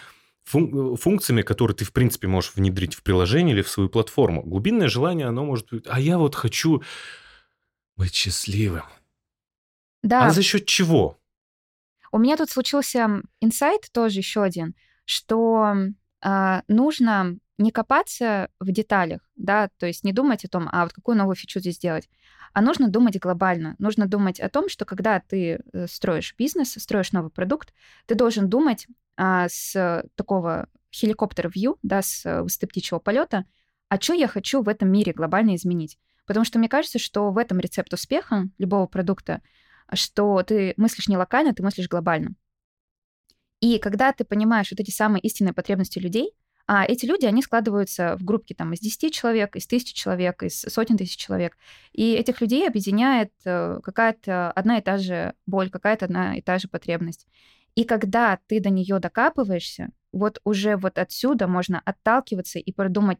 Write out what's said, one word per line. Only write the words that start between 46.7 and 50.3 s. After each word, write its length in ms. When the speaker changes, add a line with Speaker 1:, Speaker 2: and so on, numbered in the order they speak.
Speaker 2:
эти 180
люди, 220
они 160
складываются 720
в 80
группки 300
там 180
из 80
десяти 300
человек, 460
из 100
тысячи 280
человек, 480